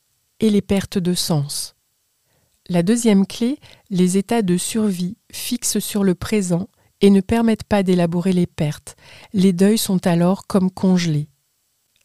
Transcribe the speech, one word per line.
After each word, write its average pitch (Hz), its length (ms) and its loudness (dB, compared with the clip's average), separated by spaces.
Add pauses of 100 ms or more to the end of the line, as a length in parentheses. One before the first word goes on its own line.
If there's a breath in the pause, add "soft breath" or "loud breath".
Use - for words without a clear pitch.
(380)
et 220 100 2
les 202 140 2
pertes - 360 -4
de 180 140 -2
sens. 147 640 -4 (920)
La 175 160 0
deuxième 214 420 2
clé, 247 320 -4 (320 soft breath)
les 185 260 2
états 226 260 0
de 175 140 0
survie 190 600 -4 (160)
fixent - 480 -6
sur 202 240 -4
le 185 100 2
présent 180 540 -2 (320)
et 202 100 6
ne 196 100 6
permettent 226 440 0
pas 208 180 0
d'élaborer 175 500 0
les 180 140 0
pertes. - 480 -6 (380 loud breath)
Les 196 200 2
deuils 196 240 2
sont 190 300 -2
alors 175 400 0
comme 185 240 0
congelés. 175 580 0 (760)